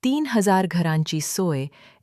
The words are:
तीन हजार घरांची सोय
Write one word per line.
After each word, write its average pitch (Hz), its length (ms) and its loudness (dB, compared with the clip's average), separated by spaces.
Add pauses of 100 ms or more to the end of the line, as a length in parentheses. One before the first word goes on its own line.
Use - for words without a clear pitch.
तीन 285 260 0
हजार 196 420 2
घरांची 160 500 0
सोय 147 440 -2 (380)